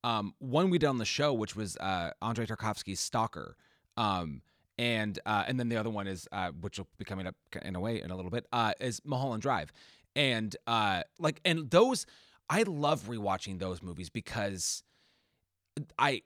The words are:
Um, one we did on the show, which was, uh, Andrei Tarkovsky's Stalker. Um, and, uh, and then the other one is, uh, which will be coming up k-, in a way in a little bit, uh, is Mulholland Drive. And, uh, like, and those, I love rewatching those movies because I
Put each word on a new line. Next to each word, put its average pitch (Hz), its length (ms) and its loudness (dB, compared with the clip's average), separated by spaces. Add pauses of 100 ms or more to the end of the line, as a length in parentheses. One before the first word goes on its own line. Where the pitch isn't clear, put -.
Um, 110 380 0
one 143 300 4
we 180 80 6
did 151 100 6
on 135 100 2
the 113 60 0
show, 143 300 2
which 107 240 -2
was, 104 180 -4
uh, 90 360 -2 (100)
Andrei 113 240 -2
Tarkovsky's 107 560 -4
Stalker. - 560 -4 (400)
Um, 90 440 0 (360)
and, 110 480 0
uh, 104 200 2
and 127 140 -2
then 120 80 0
the 117 80 0
other 110 140 0
one 101 180 -4
is, 95 240 -6
uh, 92 200 -4 (100)
which 98 160 -8
will 98 100 -8 (100)
be - 60 -10
coming 95 240 -6
up - 80 -8 (160)
k-, - 140 -10
in 92 100 -6
a 90 60 -2
way 113 200 -2
in - 80 -8
a 92 60 -6
little 90 160 -6
bit, 117 220 -4
uh, 117 260 2
is 123 240 -4
Mulholland 131 380 -2
Drive. 107 320 0 (420)
And, 117 400 2 (120)
uh, 104 360 2 (140)
like, 160 260 0
and 160 260 0
those, 226 360 6 (440)
I 196 140 4
love 147 460 0
rewatching 101 500 -2
those 92 240 -4
movies 87 260 -8
because 101 760 -4 (1120)
I 139 280 4